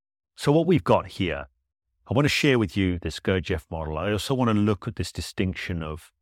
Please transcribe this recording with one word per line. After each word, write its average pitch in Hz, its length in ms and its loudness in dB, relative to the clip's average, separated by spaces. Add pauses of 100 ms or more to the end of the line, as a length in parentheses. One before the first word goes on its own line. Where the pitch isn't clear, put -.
(360)
So - 160 2
what 160 140 4
we've 170 180 4
got 95 220 4
here, 78 400 -4 (600)
I - 60 -4
want 135 120 4
to 139 40 2
share 135 280 4
with 107 180 0
you 92 220 2
this 87 200 -8
Gurdjieff 92 520 -2
model. 78 280 -6
I 92 140 -4
also 107 220 -2
want 127 140 2
to 110 60 2
look 104 320 0
at - 100 -8
this 92 140 -6
distinction 90 720 -4
of 78 400 -12